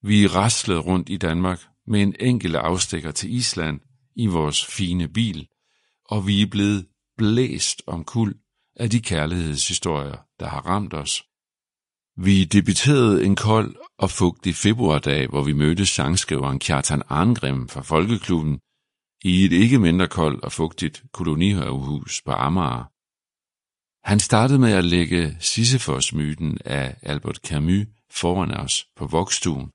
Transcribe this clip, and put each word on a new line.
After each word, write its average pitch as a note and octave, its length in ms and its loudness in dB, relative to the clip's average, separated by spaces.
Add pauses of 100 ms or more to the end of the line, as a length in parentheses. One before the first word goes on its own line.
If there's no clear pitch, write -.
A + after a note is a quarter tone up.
Vi G#2 240 6
raslede F#2+ 520 2
rundt E2+ 320 0
i G2 60 -6
Danmark F2 440 -2 (260)
med G#2+ 160 2
en G2+ 180 0
enkelt G#2 360 0
afstikker D#2+ 540 -2
til D2+ 240 -8
Island E2 460 -4 (360)
i A#2+ 100 0
vores D#2+ 380 0
fine F2 440 -4
bil, E2 400 -4 (560)
og G#2 220 -4
vi G2+ 160 4
er G#2 40 2
blevet G2+ 400 0 (300)
blæst A2+ 720 0
omkuld G2 500 -4 (400)
af A#2 140 -2
de A#2 100 2
kærlighedshistorier, D#2 1160 -2 (240)
der E2 80 -8
har D2 120 -8
ramt F2+ 340 -4
os. D2 280 -6 (920)
Vi F#2+ 280 4
debuterede G#2 800 4
en G2 120 4
kold G#2+ 400 0 (220)
og F2+ 120 0
fugtig F2+ 440 0
februardag, D2+ 720 0
hvor C#2 160 -2
vi D2 80 0
mødte D#2 340 2
sangskriveren C#2 720 -2
Kjartan C#2+ 500 -2
Arngrim C2+ 600 0
fra C2+ 140 -12
Folkeklubben D#2+ 800 0 (640)
i F#2 200 4
et F2 80 4
ikke A2+ 260 6
mindre F2 300 4
koldt D#2 360 -2
og D2+ 80 -8
fugtigt E2 600 -6
kolonihavehus D2+ 1120 -2
på C#2 80 -6
Amager. B1+ 520 -2 (1200)
Han G#2 120 2
startede C3 380 4
med A#2+ 140 6
at F#2 120 2
lægge E2+ 560 0
Sisyfos-myten D#2 1200 -2
af C2+ 380 -4
Albert C#2+ 340 -6
Camus E2+ 500 0 (240)
foran F2 400 -2
os - 360 -4 (100)
på - 100 -10
vokstuen. D2+ 680 -2